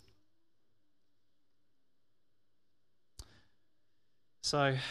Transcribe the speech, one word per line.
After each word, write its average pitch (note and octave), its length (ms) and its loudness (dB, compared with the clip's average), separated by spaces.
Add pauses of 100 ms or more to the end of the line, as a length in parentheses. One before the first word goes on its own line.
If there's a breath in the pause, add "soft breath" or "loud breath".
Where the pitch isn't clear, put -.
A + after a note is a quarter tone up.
(4000 loud breath)
So, C#3 340 4 (160 loud breath)